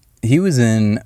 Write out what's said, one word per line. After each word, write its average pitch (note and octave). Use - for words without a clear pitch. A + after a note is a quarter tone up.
he C3
was F3+
in A2